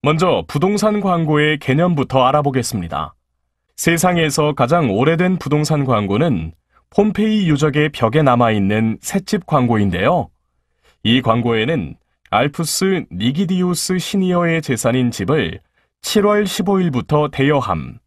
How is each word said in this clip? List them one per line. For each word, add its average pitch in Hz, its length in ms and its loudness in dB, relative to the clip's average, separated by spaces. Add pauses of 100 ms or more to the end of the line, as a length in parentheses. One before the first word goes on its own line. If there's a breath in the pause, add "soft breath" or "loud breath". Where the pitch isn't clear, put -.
먼저 156 440 2
부동산 208 520 0
광고의 156 580 0
개념부터 139 680 0
알아보겠습니다. 117 880 -2 (600)
세상에서 165 760 0
가장 135 360 2
오래된 160 460 2
부동산 147 480 -2
광고는 104 680 0 (380)
폼페이 208 580 0
유적의 151 420 2
벽에 120 320 0
남아있는 110 760 2
셋집 196 460 -4
광고인데요. 113 840 0 (760)
이 123 180 2
광고에는 117 720 -2 (360)
알프스 151 840 -2
니기디우스 180 840 -2
시니어의 175 640 0
재산인 123 500 -2
집을 131 480 -2 (400)
칠월 208 460 0
십오 190 340 -2
일부터 151 480 0
대여함 113 800 -2